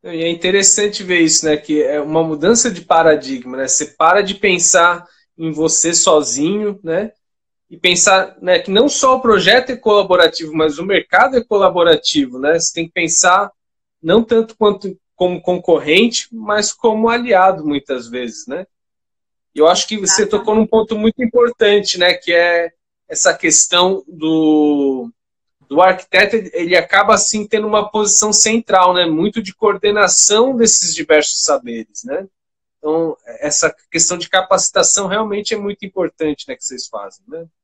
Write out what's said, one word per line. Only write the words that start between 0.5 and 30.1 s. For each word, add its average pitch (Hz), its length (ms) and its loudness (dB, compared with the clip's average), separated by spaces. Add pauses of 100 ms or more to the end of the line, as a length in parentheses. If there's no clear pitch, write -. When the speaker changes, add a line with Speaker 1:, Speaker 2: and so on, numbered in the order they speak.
Speaker 1:
ver 180 180 0
isso, 160 240 0
né, 151 100 2
que 151 260 -4
é 147 200 -2
uma 156 220 -2
mudança 165 460 0
de 175 120 -10
paradigma, 135 720 0
né? 131 120 -6
Você 147 180 -4
para 170 360 0
de 196 140 -6
pensar 175 720 0 (300)
em 160 140 -6
você 160 420 -2
sozinho, 180 920 0
né? 175 300 -6 (560)
E 175 80 -20
pensar, 185 640 2
né, 180 180 2
que 175 100 -8
não 226 200 4
só 262 260 2
o 254 60 -6
projeto 226 500 2
é 233 60 -6
colaborativo, 180 760 2
mas 156 240 0
o 175 80 -10
mercado 202 520 0
é 226 60 0
colaborativo, 165 920 0
né? 151 220 0
Você - 140 -4
tem 165 120 -6
que 165 60 -20
pensar 180 600 0 (500)
não 190 220 2
tanto 226 340 -2
quanto 202 420 -2 (160)
como 180 260 -2
concorrente, 180 880 0
mas 208 420 -4
como 220 340 0
aliado, 190 580 2
muitas 135 420 -6
vezes, 120 380 -10
né? 165 220 -12 (880)
E 143 40 -10
eu 151 80 6
acho - 200 2
que 220 80 -6
você 208 280 0
Speaker 2:
Exatamente. 202 80 -2
Speaker 1:
tocou 214 240 0
num 220 120 2
ponto 220 300 0
muito 226 260 -2
importante, 208 720 2
né? 175 160 2
Que 170 200 -4
é 170 400 0 (340)
essa 160 280 0
questão 180 720 0
do, 151 1040 0 (560)
do 147 140 2
arquiteto, 190 540 2
ele, 196 180 -4
ele 170 220 -2
acaba, 196 380 2
assim, 208 340 -2
tendo 214 200 -2
uma 208 220 0
posição 214 440 0
central, 190 600 2
né? 180 120 2
Muito 170 360 -2
de 190 120 -12
coordenação 208 1000 2